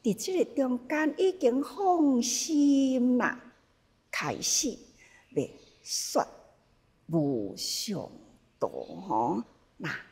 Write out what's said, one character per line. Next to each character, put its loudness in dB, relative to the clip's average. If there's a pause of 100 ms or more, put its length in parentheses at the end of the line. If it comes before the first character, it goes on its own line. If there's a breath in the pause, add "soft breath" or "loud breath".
伫 2
这 0
个 -14
中 0
间 0
已 2
经 2
放 2
心 4
啦， -2 (720)
开 -4
始 -2 (520 soft breath)
要 -2 (400)
说 -2 (840)
无 0
上 -6 (520)
道 -2
吼。 -2 (340)
那 -8
下 -6 (160)